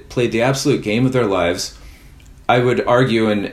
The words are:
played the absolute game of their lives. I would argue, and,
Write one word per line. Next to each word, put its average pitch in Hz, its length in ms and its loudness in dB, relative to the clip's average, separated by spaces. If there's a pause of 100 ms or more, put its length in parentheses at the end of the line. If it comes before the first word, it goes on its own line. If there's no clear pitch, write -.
played 117 240 -2
the 113 100 0
absolute 135 400 0
game 113 240 0
of 131 60 0
their 120 140 0
lives. 92 520 -2 (680)
I 123 120 4
would 120 280 0
argue, 117 440 2
and, 104 220 -2